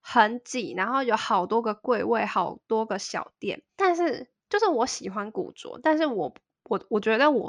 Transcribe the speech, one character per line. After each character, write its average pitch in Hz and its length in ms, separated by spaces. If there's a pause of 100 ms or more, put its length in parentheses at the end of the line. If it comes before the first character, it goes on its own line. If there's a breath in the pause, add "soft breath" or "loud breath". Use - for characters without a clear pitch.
很 233 420
挤， 202 320
然 196 160
后 269 120
有 220 120
好 196 300
多 233 160
个 220 120
柜 254 280
位， 214 240
好 190 400
多 220 180
个 214 140
小 - 400
店。 - 240 (140)
但 370 180
是， 330 340 (220)
就 403 80
是 427 80
我 262 180
喜 - 240
欢 202 220
古 - 220
着， - 300
但 311 140
是 320 80
我， 202 300 (300)
我， 196 260
我 214 100
觉 220 160
得 285 140
我 262 180